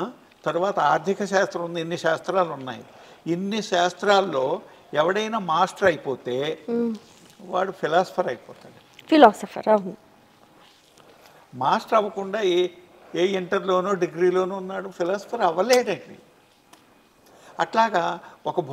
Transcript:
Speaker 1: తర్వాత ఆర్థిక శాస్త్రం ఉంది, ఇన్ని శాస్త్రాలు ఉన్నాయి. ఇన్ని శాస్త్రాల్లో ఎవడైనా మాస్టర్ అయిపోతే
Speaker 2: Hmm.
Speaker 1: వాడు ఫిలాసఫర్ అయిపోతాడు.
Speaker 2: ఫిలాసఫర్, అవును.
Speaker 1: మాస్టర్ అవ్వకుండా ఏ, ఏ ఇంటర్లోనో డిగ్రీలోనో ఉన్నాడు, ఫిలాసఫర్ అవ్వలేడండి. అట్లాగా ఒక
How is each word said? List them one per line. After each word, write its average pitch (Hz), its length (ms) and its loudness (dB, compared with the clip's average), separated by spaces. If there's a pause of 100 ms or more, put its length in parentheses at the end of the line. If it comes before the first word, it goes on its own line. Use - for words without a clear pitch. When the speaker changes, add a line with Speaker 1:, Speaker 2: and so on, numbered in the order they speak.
(460)
Speaker 1:
తర్వాత 180 340 0
ఆర్థిక 160 540 0
శాస్త్రం 190 360 0
ఉంది, 170 160 -6
ఇన్ని 170 120 -6
శాస్త్రాలు 165 640 -2
ఉన్నాయి. 123 240 -12 (500)
ఇన్ని 196 280 -4 (100)
శాస్త్రాల్లో 180 760 2 (480)
ఎవడైనా 208 460 0 (120)
మాస్టర్ 180 400 2
అయిపోతే 131 460 -6 (320)
Speaker 2:
Hmm. 233 240 0 (580)
Speaker 1:
వాడు 185 200 -2 (100)
ఫిలాసఫర్ 170 520 0
అయిపోతాడు. - 460 -18 (300)
Speaker 2:
ఫిలాసఫర్, 220 680 6
అవును. 190 220 -4 (1700)
Speaker 1:
మాస్టర్ 208 360 0
అవ్వకుండా 202 420 -4 (140)
ఏ, 180 60 4 (540)
ఏ 170 100 2 (160)
ఇంటర్లోనో 185 500 0 (140)
డిగ్రీలోనో 180 580 0
ఉన్నాడు, 190 260 -10
ఫిలాసఫర్ 196 600 -4
అవ్వలేడండి. 208 680 0 (1400)
అట్లాగా 202 440 2 (460)
ఒక 151 100 -2 (140)